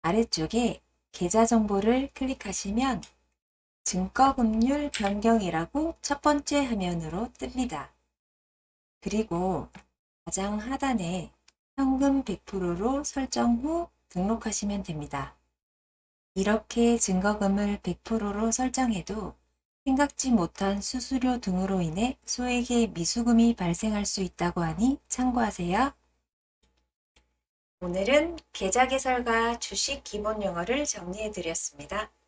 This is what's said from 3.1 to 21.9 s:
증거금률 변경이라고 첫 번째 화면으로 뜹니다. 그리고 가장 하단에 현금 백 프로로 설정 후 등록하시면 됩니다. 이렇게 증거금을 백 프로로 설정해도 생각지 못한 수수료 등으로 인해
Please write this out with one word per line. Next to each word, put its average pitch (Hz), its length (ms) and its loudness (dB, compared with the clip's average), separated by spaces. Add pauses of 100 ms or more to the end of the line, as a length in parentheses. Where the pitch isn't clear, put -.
증거금률 247 1040 2
변경이라고 208 1120 0
첫 - 180 -4
번째 285 460 2
화면으로 180 640 -4
뜹니다. 247 560 -6 (1120)
그리고 185 680 -2 (560)
가장 196 320 -4
하단에 214 760 -4 (440)
현금 269 460 4
백 185 220 -6
프로로 196 580 -2
설정 240 600 0
후 330 260 -2 (220)
등록하시면 202 720 -2
됩니다. 143 540 -8 (1000)
이렇게 226 640 2
증거금을 202 840 0
백 175 220 -6
프로로 208 480 -2
설정해도 226 840 -2 (500)
생각지 269 480 2
못한 196 500 2
수수료 254 580 -2
등으로 190 400 0
인해 185 460 -2